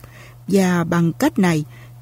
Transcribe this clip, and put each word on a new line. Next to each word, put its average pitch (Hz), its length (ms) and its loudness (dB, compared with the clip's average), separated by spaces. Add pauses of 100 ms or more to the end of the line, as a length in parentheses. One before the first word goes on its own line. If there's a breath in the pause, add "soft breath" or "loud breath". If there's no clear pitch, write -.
(500 loud breath)
và 180 360 2
bằng 170 280 0
cách - 260 -2
này, 165 260 0 (380 loud breath)